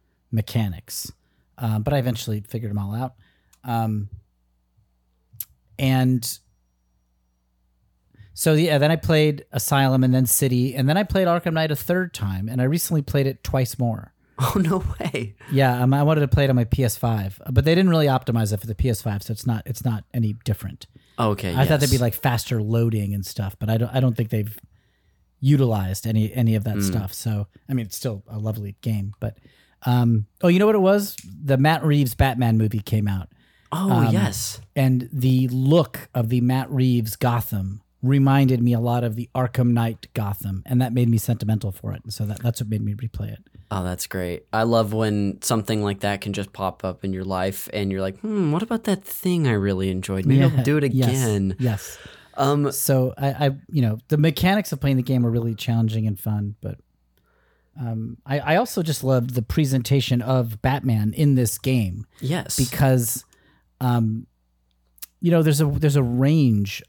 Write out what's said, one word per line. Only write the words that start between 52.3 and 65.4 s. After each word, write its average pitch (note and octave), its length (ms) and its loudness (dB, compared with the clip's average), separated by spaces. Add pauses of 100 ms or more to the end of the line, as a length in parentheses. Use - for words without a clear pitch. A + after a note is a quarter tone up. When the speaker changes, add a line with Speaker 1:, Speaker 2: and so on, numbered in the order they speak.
Speaker 2:
Um, C#3+ 360 0
Speaker 1:
So B2+ 460 0
I, C#3 300 0
I, C3+ 80 -2 (160)
you D3 100 0
know, A2 160 0 (120)
the D#3 80 0
mechanics E3+ 540 2
of D#3 80 -6
playing C#3 180 0
the B2+ 60 0
game B2 220 2
are A#2 60 0
really A#2 240 -2
challenging A2+ 500 0
and G2+ 140 -2
fun, G#2 420 -4
but, G2 160 -10 (1040)
um, A#2 440 -8
I, C#3 160 -4
I C#3+ 180 0
also G#3 260 -2
just D#3 200 -2
loved B2+ 280 2
the B2 100 -2
presentation C3 800 0
of A#2 400 0
Batman A#2+ 520 0
in C#3+ 200 4
this B2+ 240 2
game. G#2 480 -2 (160)
Speaker 2:
Yes. E3+ 340 -4
Speaker 1:
Because, C3 720 0 (560)
um, A#2 460 0 (920)
you E3+ 100 2
know, E3 100 6